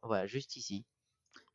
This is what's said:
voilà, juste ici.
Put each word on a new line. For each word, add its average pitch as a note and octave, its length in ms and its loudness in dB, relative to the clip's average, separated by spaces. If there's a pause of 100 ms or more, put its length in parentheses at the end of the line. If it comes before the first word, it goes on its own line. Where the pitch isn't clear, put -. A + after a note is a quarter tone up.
voilà, G#2 240 4
juste B2 300 -4
ici. G2+ 280 -4 (720)